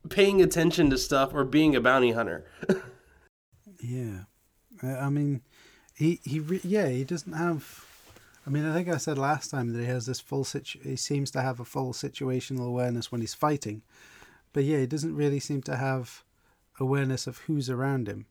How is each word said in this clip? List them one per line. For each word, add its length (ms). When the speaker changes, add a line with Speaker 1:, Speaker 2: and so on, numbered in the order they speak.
Speaker 1:
paying 320
attention 480
to 80
stuff 360
or 120
being 300
a 60
bounty 300
hunter. 340
<laughs> 140
Speaker 2:
Yeah. 400
I, 60
I 220
mean, 320
he, 300
he 160
re-, 240
yeah, 240
he 160
doesn't 300
have, 520
I 20
mean, 160
I 80
think 160
I 80
said 200
last 340
time 220
that 60
he 60
has 200
this 140
full 240
situ-, 360
he 160
seems 360
to 100
have 180
a 60
full 280
situational 720
awareness 460
when 100
he's 120
fighting. 500
But 100
yeah, 160
he 80
doesn't 280
really 240
seem 240
to 120
have 480
awareness 480
of 120
who's 300
around 380
him 240